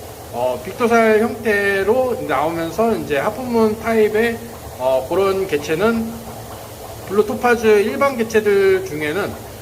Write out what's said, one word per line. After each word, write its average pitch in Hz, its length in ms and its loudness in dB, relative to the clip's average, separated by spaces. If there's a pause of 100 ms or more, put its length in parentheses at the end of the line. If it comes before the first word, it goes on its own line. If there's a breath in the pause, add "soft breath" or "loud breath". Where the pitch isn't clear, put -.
(320)
어, 123 320 -2
빅토살 220 560 4
형태로 208 1080 0
나오면서 165 720 0
이제 143 200 -2
하프문 220 640 0
타입의, 226 560 2 (420)
어, 131 300 2
그런 190 380 2
개체는 165 640 0 (1000)
블루토파즈 226 580 2 (140)
일반 269 360 0
개체들 202 680 2
중에는 151 460 -4 (300)